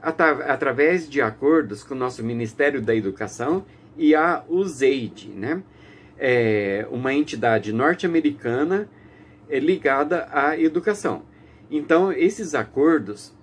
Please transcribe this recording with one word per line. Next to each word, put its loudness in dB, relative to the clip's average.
ata-, 0
através 0
de -2
acordos 2
com -12
o -8
nosso -6
Ministério -2
da 0
Educação -4
e 4
a 2
usaid, -2
né? -8
É, 2
uma -4
entidade 0
norte-americana, 0
é, -2
ligada 0
à 0
educação. -2
Então, 2
esses 0
acordos 0